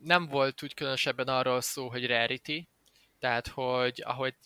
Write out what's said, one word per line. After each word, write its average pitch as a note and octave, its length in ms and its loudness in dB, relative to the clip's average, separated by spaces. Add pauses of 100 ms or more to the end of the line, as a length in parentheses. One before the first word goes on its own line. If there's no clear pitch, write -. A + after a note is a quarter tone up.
nem F3 240 4
volt C#3 360 0
úgy C#3+ 100 -10
különösebben C3 540 -2
arról B2+ 340 2
szó, B2+ 280 -4
hogy B2 180 -2
rarity, B2+ 600 0 (520)
tehát, A#2+ 280 0
hogy B2+ 580 0
ahogy C3 300 -4 (100)